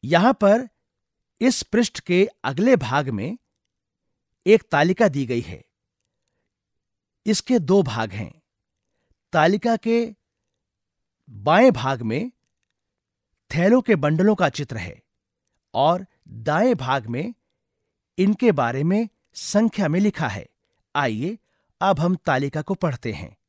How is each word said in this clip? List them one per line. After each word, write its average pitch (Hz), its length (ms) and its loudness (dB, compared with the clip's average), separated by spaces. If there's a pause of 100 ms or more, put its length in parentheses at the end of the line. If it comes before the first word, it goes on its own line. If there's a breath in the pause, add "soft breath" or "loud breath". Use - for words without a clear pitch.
यहां 170 300 4
पर 220 340 2 (720)
इस 247 220 2
पृष्ठ - 380 -2
के 180 240 2 (200)
अगले 190 320 2
भाग 135 320 -2
में 127 300 -6 (1080)
एक 208 160 6
तालिका 180 460 2
दी 139 180 -4
गई 117 140 -2
है। 87 220 -14 (1600)
इसके 220 320 0
दो 185 240 2
भाग 113 300 -4
हैं। 101 200 -10 (1000)
तालिका 196 440 2
के 226 380 -2 (1160)
बाएं 151 420 4
भाग 131 300 -4
में 135 280 -4 (1200)
थैलों 196 300 2
के 220 160 0
बंडलों 160 380 2
का 180 140 0
चित्र - 280 -8
है 90 240 -12 (760)
और 170 300 0 (240)
दाएं 151 460 0
भाग 131 320 -4
में 143 280 -6 (840)
इनके 202 340 2
बारे 131 320 -2
में 202 240 0 (260)
संख्या 208 540 -2
में 160 120 0
लिखा 196 280 -2
है। 98 180 -10 (480)
आइए, 143 440 -4 (420)
अब 185 200 0
हम 175 160 2
तालिका 143 460 -4
को 196 120 -6
पढ़ते 135 380 -6
हैं। 87 240 -12 (120)